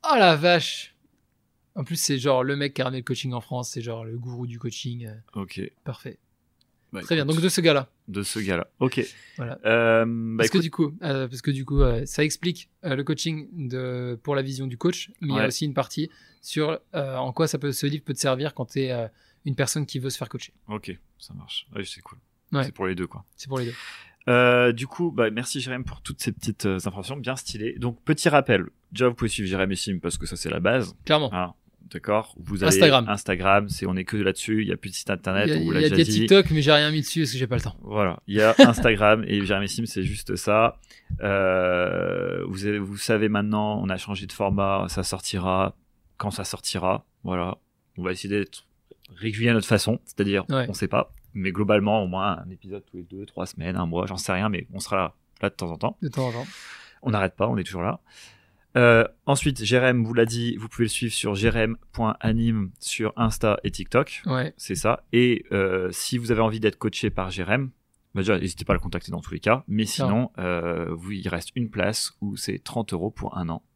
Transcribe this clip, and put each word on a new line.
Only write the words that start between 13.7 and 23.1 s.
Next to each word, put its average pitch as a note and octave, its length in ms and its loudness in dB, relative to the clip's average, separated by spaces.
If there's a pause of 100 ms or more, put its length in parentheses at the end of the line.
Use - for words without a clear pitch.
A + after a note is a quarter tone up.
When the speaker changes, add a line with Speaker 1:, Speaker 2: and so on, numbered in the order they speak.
Speaker 1:
pour D3 120 -2
la C3+ 80 0
vision C3+ 240 -6
du B2 120 -8
coach, - 320 -2 (100)
mais D#3 80 -4
il C3+ 60 0
y A2 40 2
a A2 40 2
Speaker 2:
Ouais. A2 60 2
Speaker 1:
aussi D3+ 180 -2
une C#3+ 80 -4
partie D3+ 360 -4 (300)
sur, D#3 400 -4 (140)
euh, C3+ 220 -4
en C3 160 -4
quoi E3 140 2
ça D3+ 120 -2
peut, C#3+ 140 -4
ce C#3+ 140 -4
livre C#3+ 180 -2
peut D3 100 -4
te - 40 -12
servir C3+ 360 0
quand B2+ 120 -6
t'es, C3+ 240 -4
euh, A#2+ 160 -4 (380)
une C#3 100 -2
personne C#3 320 -2
qui - 140 -8
veut C3 100 -6
se - 80 -8
faire B2+ 120 -8
coacher. - 240 -14 (140)
Speaker 2:
Ok, G#2 220 -10 (280)
ça - 160 -20
marche. - 420 -12
Ouais, G2 80 -8
c'est - 160 -14
cool. - 180 -20 (340)
Speaker 1:
Ouais. C#3 120 0
Speaker 2:
C'est - 80 -10
pour G2 140 -4
les F#2 80 0
deux, F2 120 -4
quoi. F#2+ 180 -14 (120)